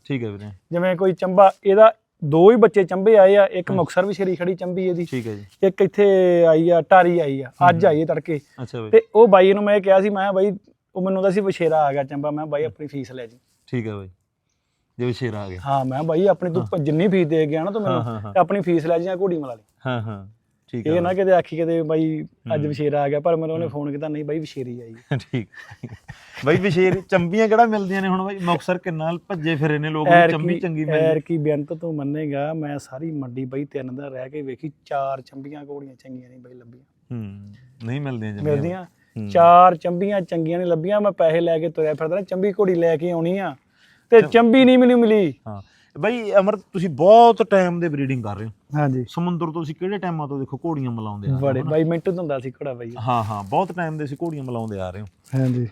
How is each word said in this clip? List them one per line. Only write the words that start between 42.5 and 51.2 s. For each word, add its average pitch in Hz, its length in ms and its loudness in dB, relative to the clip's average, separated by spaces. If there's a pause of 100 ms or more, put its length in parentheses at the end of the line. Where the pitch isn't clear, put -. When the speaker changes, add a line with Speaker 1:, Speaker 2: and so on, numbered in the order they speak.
Speaker 2:
ਘੋੜੀ 190 220 0
ਲੈ 165 220 2
ਕੇ 170 140 -4
ਆਉਣੀ 170 280 -2
ਆ, 165 180 -8 (540)
ਤੇ 233 100 10
Speaker 1:
ਚਲੋ। 151 100 4
Speaker 2:
ਚੰਬੀ 233 340 6
ਨਹੀਂ 254 140 8
ਮੈਨੂੰ 247 220 6
ਮਿਲੀ। 208 340 2 (140)
Speaker 1:
ਹਾਂ। 101 140 -14 (360)
ਬਾਈ 214 340 -4
ਅਮਰ, 196 240 4
ਤੁਸੀਂ 190 320 -6
ਬਹੁਤ 214 600 8
ਟਾਈਮ 180 300 2
ਦੇ 170 80 -2
ਬਰੀਡਿੰਗ 135 360 -2
ਕਰ 101 120 -8
ਰਹੇ 107 100 -8
ਹੋ। 110 40 -12 (240)
Speaker 2:
ਹਾਂਜੀ। 135 340 0
Speaker 1:
ਸਮੁੰਦਰ 175 380 -4
ਤੋਂ 160 60 -8
ਤੁਸੀਂ 156 220 -8
ਕਿਹੜੇ 190 240 -6
ਟਾਈਮਾਂ 165 300 -6
ਤੋਂ 139 100 -8
ਦੇਖੋ 135 260 -10
ਘੋੜੀਆਂ 143 260 -4
ਮਿਲਾਉਂਦੇ 107 380 -8